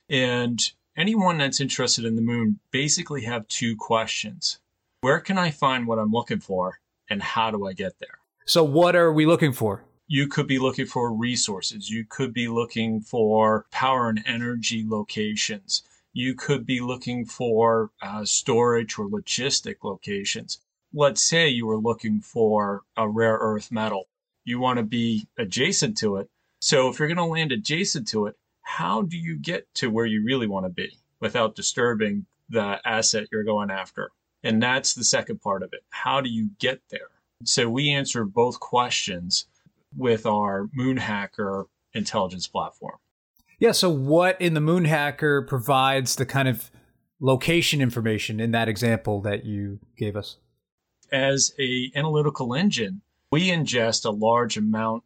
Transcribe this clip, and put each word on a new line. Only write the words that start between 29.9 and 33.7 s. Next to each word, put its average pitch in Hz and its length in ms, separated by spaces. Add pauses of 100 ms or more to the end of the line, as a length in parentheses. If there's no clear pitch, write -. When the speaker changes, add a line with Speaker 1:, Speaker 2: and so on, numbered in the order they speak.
Speaker 1:
where 113 140
you 107 180
really 123 240
want 95 180
to 92 40
be - 280 (220)
without 110 340
disturbing 107 760 (200)
the 101 400
asset 110 420
you're 107 140
going 104 280